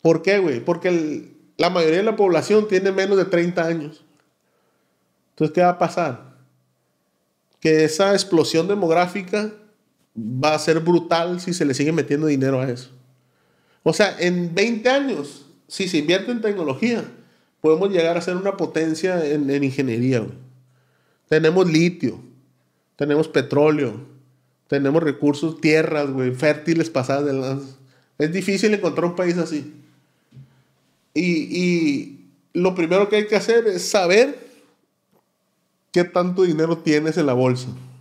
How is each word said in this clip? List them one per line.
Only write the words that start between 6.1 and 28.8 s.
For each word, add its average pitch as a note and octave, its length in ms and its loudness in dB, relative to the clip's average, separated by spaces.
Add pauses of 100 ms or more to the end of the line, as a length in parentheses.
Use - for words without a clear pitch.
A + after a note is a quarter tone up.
Que D#3 240 4
esa G3 280 2
explosión E3+ 560 2
demográfica G3 840 -2 (640)
va B2+ 380 -2
a D3+ 40 0
ser D#3+ 220 2
brutal E3+ 600 0
si F3+ 120 -6
se F3 140 -2
le C3+ 80 0
sigue D3 180 0
metiendo D#3 340 -2
dinero C3+ 340 0
a C3 100 -4
eso. A#2+ 180 -12 (920)
O D#3+ 100 2
sea, G3 260 2
en F3 360 -2
veinte A3+ 340 0
años, B3+ 560 -2 (240)
si F#3 200 -6
se F3 100 0
invierte F3+ 320 0
en A#3+ 100 -4
tecnología, G3+ 640 -2 (560)
podemos D#3+ 300 2
llegar E3+ 260 2
a F3 60 -2
ser F3+ 140 -4
una F#3+ 200 -4
potencia E3 680 -2
en, C#3+ 240 -2
en C#3+ 140 0
ingeniería, B2+ 560 0
güey. G#2 120 -8 (960)
Tenemos D#3+ 420 4
litio, D#3 500 0 (720)
tenemos D3 340 0
petróleo, C#3+ 680 0 (720)
tenemos C#3+ 340 2
recursos, D3 580 -2
tierras, D#3 500 2
güey, C3 200 -2
fértiles D#3 580 0
pasadas C#3 380 -2
de C#3 80 -2
lanza. C3+ 420 -6 (400)
Es D#3 160 -2
difícil G3 400 0
encontrar E3+ 340 -2